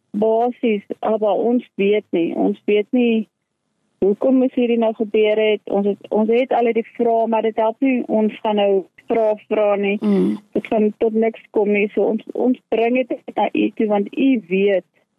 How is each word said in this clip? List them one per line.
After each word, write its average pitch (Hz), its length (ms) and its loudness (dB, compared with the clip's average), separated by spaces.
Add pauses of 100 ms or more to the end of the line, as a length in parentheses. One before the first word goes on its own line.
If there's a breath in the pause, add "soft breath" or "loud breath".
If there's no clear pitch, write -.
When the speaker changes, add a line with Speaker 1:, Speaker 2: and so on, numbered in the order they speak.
(140)
Speaker 1:
basies, 220 680 0 (180)
"Abba, 214 320 -2
ons 233 320 0 (120)
weet 202 340 0
nie. 170 240 -2
Ons 202 320 -2
weet 208 240 0
nie 233 360 0 (760)
hoekom 208 340 2
moes 262 180 2
hierdie 240 240 0
nou 226 160 2
gebeur 214 420 0
het. 214 240 2 (100)
Ons 202 160 0
het, 202 120 -2 (120)
ons 214 180 0
het 240 240 0
al 240 200 0
die 226 120 -2 (120)
vrae, 226 300 0
maar 226 160 0
dit 220 140 -4
help 226 240 0
nie. 262 260 0
Ons 214 260 0 (100)
gaan 214 140 -2
nou 202 280 2 (240)
vra, 220 260 0 (140)
vra 208 280 0
nie. 202 240 -2
Speaker 2:
Mm. 208 380 0 (140)
Speaker 1:
Dit - 140 -4
gaan 214 320 0
tot 226 160 0
niks 220 260 0 (100)
kom 208 220 0
nie. 208 160 0
So 202 140 -2
ons, 208 200 -2 (100)
ons 247 260 0 (100)
bring 233 260 0
dit 254 240 -2 (180)
na 214 160 0
u 214 180 0
toe, 220 160 -2
want 208 220 -2 (100)
u 269 100 2 (200)
weet, 190 360 0 (340)